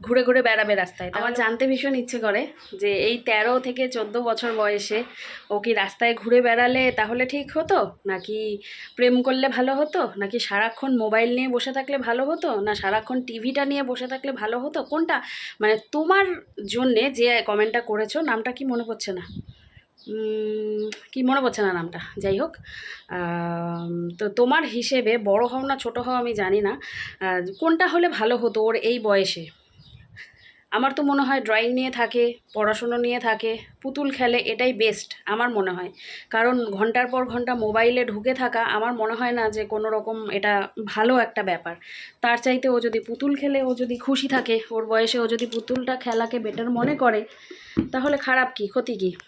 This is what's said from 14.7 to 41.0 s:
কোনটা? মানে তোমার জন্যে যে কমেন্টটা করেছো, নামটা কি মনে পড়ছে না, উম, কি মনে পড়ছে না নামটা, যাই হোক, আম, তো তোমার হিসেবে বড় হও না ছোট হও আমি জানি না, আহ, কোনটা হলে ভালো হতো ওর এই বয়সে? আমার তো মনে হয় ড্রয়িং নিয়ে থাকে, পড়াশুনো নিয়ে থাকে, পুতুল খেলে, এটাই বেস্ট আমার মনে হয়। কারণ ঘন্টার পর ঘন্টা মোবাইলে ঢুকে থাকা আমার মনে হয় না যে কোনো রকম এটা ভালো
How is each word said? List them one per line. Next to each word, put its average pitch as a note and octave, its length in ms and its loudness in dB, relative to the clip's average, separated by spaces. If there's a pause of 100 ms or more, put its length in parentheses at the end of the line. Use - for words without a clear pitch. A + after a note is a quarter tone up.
কোনটা? D4+ 400 0 (380)
মানে G#4+ 180 4 (140)
তোমার F#4 340 4 (420)
জন্যে A#3+ 420 2
যে A#3+ 360 4
কমেন্টটা G#3+ 340 2
করেছো, A3 400 -2
নামটা B3 320 -2
কি C4+ 120 -8
মনে A#3+ 200 0
পড়ছে A3 280 -6
না, F3+ 80 -6 (880)
উম, G#3+ 840 -4 (220)
কি C4 100 -2
মনে C4 180 4
পড়ছে A#3+ 220 0
না F#3+ 100 2
নামটা, F3 260 -6 (200)
যাই G3 200 0
হোক, D#4+ 180 -4 (520)
আম, E3+ 1000 -4 (100)
তো G#3+ 100 -2
তোমার B3+ 360 4
হিসেবে A#3 540 0
বড় G#3 280 4
হও C4 200 -4
না C#4 100 0
ছোট A#3+ 220 -6
হও B3 160 -2
আমি A#3+ 200 0
জানি G3 260 2
না, G#3 200 0 (400)
আহ, F#3 400 -2
কোনটা E4 260 4
হলে F4 220 4
ভালো A#3+ 280 2
হতো A3 260 0
ওর A3 120 4
এই A#3 240 0
বয়সে? G3 480 0 (1200)
আমার B3+ 220 0
তো D4+ 100 -2
মনে C#4 200 2
হয় C4 180 0
ড্রয়িং A#3 320 2
নিয়ে C4 180 0
থাকে, A#3+ 440 2 (200)
পড়াশুনো G#3+ 420 0
নিয়ে A#3+ 240 0
থাকে, A3+ 380 -2 (240)
পুতুল C4+ 280 -2
খেলে, B3 280 2
এটাই A#3+ 340 0
বেস্ট G#3 420 -2 (120)
আমার A#3 240 0
মনে G3 200 0
হয়। F3+ 220 -8 (380)
কারণ A#3 400 2
ঘন্টার A3 360 2
পর B3+ 200 0
ঘন্টা B3 280 -2
মোবাইলে A#3 500 2
ঢুকে A3 300 -2
থাকা A#3+ 280 0
আমার A3+ 320 0
মনে A3 200 -2
হয় A#3+ 180 -2
না A3+ 180 0
যে G#3+ 140 -4
কোনো G#3+ 260 -2
রকম A3 400 -4
এটা G3+ 380 0 (160)
ভালো A3 340 2